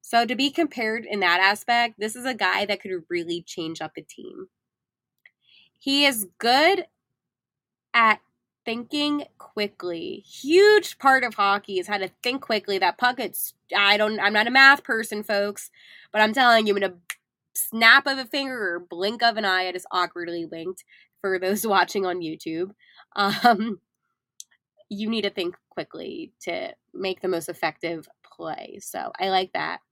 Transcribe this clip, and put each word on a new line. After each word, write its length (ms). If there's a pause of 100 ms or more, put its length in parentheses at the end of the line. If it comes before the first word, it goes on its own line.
So 240
to 100
be 140
compared 560
in 140
that 200
aspect, 600
this 160
is 100
a 80
guy 320
that 160
could 100 (160)
really 340
change 380
up 160
a 60
team. 480 (1300)
He 280
is 220 (120)
good 480 (1040)
at 260 (460)
thinking 580 (140)
quickly. 880
Huge 720
part 260
of 120
hockey 440
is 80
how 100
to 140 (100)
think 200
quickly. 360
That 200
puck, 220
it's, 340 (220)
I 220
don't, 220
I'm 140
not 140
a 40
math 320
person, 400
folks, 480 (400)
but 100
I'm 120
telling 340
you, 80
in 80
a 100 (600)
snap 500
of 120
a 80
finger 500
or 40
blink 440
of 140
an 80
eye, 220
I 40
just 200
awkwardly 540
winked 380 (380)
for 180
those 280
<laughs> 0
watching 380
on 160
YouTube. 500 (440)
Um, 640 (1080)
you 200
need 140
to 60
think 260 (140)
quickly 720
to 320 (200)
make 280
the 60
most 220
effective 580 (160)
play. 580
So 380
I 100
like 240
that. 260 (120)